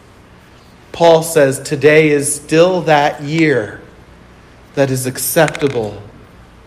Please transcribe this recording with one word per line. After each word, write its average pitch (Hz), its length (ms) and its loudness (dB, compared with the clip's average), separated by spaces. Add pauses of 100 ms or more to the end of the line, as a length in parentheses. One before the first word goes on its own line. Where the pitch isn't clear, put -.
(920)
Paul 165 300 4
says 139 380 0
today 151 500 2
is 143 240 -2
still 175 500 0
that 151 380 0
year 143 600 -2 (960)
that 139 140 0
is 127 160 -4
acceptable 127 960 -4 (640)